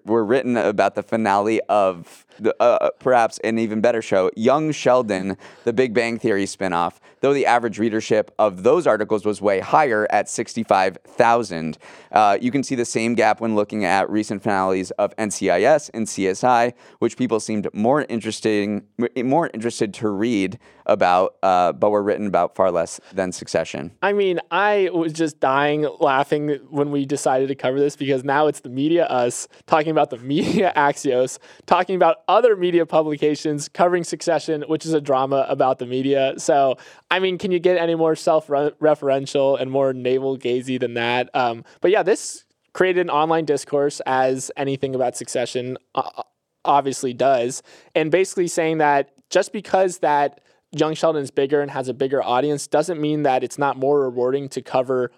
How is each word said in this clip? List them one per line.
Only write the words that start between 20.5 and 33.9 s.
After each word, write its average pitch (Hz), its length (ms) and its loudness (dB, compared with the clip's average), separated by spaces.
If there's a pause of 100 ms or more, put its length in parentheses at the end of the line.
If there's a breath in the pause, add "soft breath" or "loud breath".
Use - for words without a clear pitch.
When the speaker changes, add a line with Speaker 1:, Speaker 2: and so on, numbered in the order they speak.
Speaker 1:
about, 92 560 4
uh, 90 280 4
but 104 180 0
were 104 140 2
written 101 240 -2
about 87 280 0
far 95 160 2
less 87 280 -4 (140 loud breath)
than 92 180 -2
Succession. 80 600 -6 (100)
Speaker 2:
I 202 120 0
mean, 190 260 0 (120)
I 196 420 0
was 165 200 -2
just 156 260 -4
dying 147 480 2 (120)
laughing 147 600 0 (100)
when 143 220 -2
we 143 140 -2
decided 135 440 0
to 139 60 -2
cover 131 240 -2
this 143 160 0
because 135 280 -2
now 143 240 2
it's 147 140 -2
the 127 80 -16
media 156 360 0
us 123 420 -2 (200 soft breath)
talking 160 240 2
about 151 180 2
the 120 80 -10
media 160 560 0
<laughs> - 40 -2
Axios, 139 600 0 (280 loud breath)
talking 180 300 0
about 165 220 4 (100)
other 220 280 4
media 175 300 2
publications 151 800 -2
covering 180 360 0